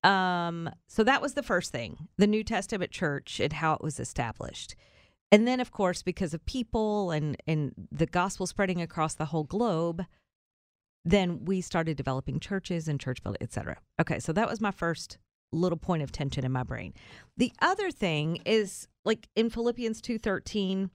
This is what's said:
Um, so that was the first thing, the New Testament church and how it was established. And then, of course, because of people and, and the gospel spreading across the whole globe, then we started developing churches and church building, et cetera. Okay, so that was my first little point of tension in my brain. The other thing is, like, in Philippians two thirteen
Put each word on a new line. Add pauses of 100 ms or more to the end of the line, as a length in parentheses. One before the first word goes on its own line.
Um, (200)
so
that
was
the
first
thing,
the
New
Testament
church
and
how
it
was
established. (580)
And
then,
of
course,
because
of
people
and, (100)
and (200)
the
gospel
spreading
across
the
whole
globe, (1000)
then
we
started
developing
churches
and
church
building,
et
cetera. (240)
Okay,
so
that
was
my
first (340)
little
point
of
tension
in
my
brain. (420)
The (100)
other
thing
is, (160)
like,
in
Philippians
two
thirteen